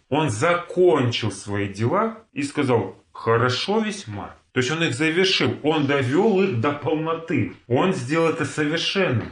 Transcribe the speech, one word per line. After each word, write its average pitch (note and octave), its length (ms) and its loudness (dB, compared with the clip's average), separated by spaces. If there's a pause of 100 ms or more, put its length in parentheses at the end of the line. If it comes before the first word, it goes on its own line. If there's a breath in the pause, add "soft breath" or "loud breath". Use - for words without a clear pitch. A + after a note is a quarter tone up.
(100)
Он D3 180 2
закончил C3+ 1040 2
свои G2+ 360 -4
дела D3 500 -2 (160)
и C#3 80 -6
сказал: B2+ 600 0 (100)
«Хорошо B2 680 0
весьма». A2+ 540 -6 (180)
То B2+ 80 0
есть B2 100 0
он D#3+ 120 -2
их D3 120 0
завершил, D#3+ 680 2
он D3+ 240 0
довел D3 560 2
их B2 180 0
до D3 120 0
полноты. D#3 840 -2 (120)
Он D#3+ 280 2
сделал D#3 340 0
это D#3 160 0
совершенным D3+ 880 -2